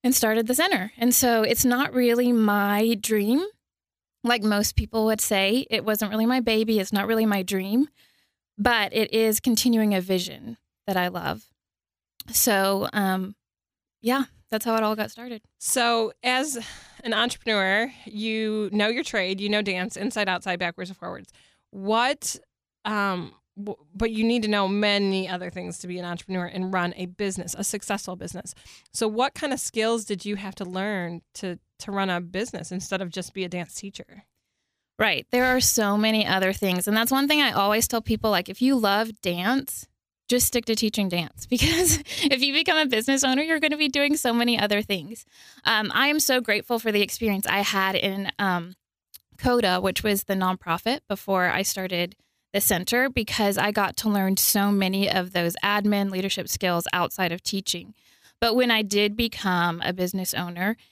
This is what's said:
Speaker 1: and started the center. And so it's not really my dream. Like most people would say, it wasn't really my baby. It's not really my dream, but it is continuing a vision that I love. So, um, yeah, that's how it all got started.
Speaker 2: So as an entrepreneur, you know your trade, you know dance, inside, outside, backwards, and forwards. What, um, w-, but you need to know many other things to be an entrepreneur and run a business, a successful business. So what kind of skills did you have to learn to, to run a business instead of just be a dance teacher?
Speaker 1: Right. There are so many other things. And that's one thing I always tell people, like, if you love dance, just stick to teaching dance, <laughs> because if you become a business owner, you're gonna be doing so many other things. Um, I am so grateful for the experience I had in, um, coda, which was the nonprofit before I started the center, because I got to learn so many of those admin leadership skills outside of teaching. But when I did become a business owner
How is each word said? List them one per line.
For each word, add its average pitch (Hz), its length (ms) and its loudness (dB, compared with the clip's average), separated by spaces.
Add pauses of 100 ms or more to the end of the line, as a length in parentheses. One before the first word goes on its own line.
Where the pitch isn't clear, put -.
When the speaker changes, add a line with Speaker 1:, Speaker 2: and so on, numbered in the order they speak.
Speaker 1:
and 247 120 2
started 220 320 2
the 254 80 0
center. 277 420 0
And 233 160 2
so 233 300 4
it's 226 200 0
not 247 300 2
really 247 380 4
my 208 680 2
dream. 220 440 2 (800)
Like 233 180 2
most 208 340 0
people 220 300 0
would 220 160 2
say, 202 480 2
it 220 160 -2
wasn't 214 240 0
really 220 160 0
my 254 140 2
baby. 220 400 2
It's 190 120 -2
not 202 140 0
really 220 220 2
my 202 160 2
dream, 196 460 0 (680)
but 214 340 2
it - 220 0
is 220 260 2
continuing 220 540 4
a 185 80 2
vision 185 560 -4 (300)
that 190 100 0
I 180 100 0
love. 180 380 -6 (840)
So, 196 600 2
um, 190 420 0 (680)
yeah, 262 240 0 (240)
that's 220 160 -4
how 226 100 2
it 220 80 2
all 214 120 0
got 214 160 -6
started. 233 300 -16 (180)
Speaker 2:
So 233 540 0 (100)
as 262 340 0 (460)
an 220 100 -2
entrepreneur, 220 800 0 (140)
you 214 680 -2
know 208 160 2
your 240 160 0
trade, 190 380 -2
you 208 80 -2
know 208 120 2
dance, 185 360 -4
inside, 208 320 -2
outside, 180 300 -2
backwards, 180 300 -6
and 190 80 -16
forwards. 180 340 -12 (400)
What, 226 640 -2 (460)
um, 202 500 -2 (240)
w-, 202 200 -10 (160)
but 226 180 -4
you 220 120 0
need 233 200 2
to 214 40 -2
know 208 200 2
many 202 600 2
other 180 220 -8
things 175 300 -10
to 180 80 -14
be 180 120 -8
an 175 60 -10
entrepreneur 175 400 -6
and 185 280 -6
run 175 240 0
a 180 80 -8
business, 185 520 -6
a 202 60 -6
successful 196 520 -6
business. 180 380 -12 (400)
So 226 140 0
what 233 260 0
kind 285 200 -4
of - 60 -4
skills 220 460 -2
did 196 200 -6
you 208 100 -4
have 196 200 -10
to 196 100 -10
learn 185 560 -6 (140)
to, 180 240 -8 (200)
to - 120 -10
run 196 180 -2
a 180 120 -2
business 180 500 -8
instead 190 300 -6
of 180 80 -6
just 175 240 -10
be 190 100 -4
a 180 60 -6
dance 175 260 -8
teacher? - 480 -16 (720)
Speaker 1:
Right. 190 340 0
There 247 140 2
are 254 140 4
so 208 380 2
many 220 280 2
other 190 280 0
things. 180 340 0
And 208 80 2
that's 233 160 2
one 277 160 2
thing 302 140 4
I 262 100 2
always 208 360 2
tell 226 140 -2
people, 220 300 0
like, 185 160 0
if 190 140 -6
you 262 180 4
love 214 420 2
dance, 202 640 -2 (400)
just 247 200 4
stick 233 180 0
to 226 100 0
teaching 208 340 0
dance, 175 360 -4
<laughs> - 40 -20
because 330 500 4 (240)
if 277 180 2
you 277 120 0
become 311 240 2
a 311 80 4
business 269 380 2
owner, 262 180 4
you're 320 180 0
gonna 302 180 2
be 302 120 2
doing 285 280 2
so 240 160 2
many 233 260 2
other 208 220 2
things. 196 440 -8 (400)
Um, 214 280 2
I 277 140 4
am 302 120 2
so 254 220 2
grateful 226 380 0
for 220 120 -2
the 208 100 2
experience 202 460 -2
I 196 120 2
had 190 360 0
in, 196 440 -2
um, 180 360 -2 (640)
coda, 220 440 2
which 190 220 -2
was 202 200 0
the 196 100 -4
nonprofit 185 760 -2
before 190 400 0
I - 120 0
started 185 540 -4 (380)
the 202 80 2
center, 220 480 2
because 208 480 0
I 208 140 2
got 208 260 0
to 220 120 0
learn 190 280 2
so 202 340 2
many 196 380 2
of 185 240 -2
those 170 300 0
admin 202 460 2
leadership 190 380 -4
skills 175 460 -2
outside 175 400 -2
of 185 100 -10
teaching. 190 500 -6 (460)
But 233 160 2
when 247 160 4
I 220 100 4
did 208 360 2
become 175 640 0
a - 80 -2
business 180 420 -2
owner 175 440 -4 (140)